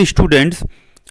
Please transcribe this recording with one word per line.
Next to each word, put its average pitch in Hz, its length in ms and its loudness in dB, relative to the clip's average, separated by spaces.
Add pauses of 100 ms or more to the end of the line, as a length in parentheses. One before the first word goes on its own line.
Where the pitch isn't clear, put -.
students, 156 520 0 (540)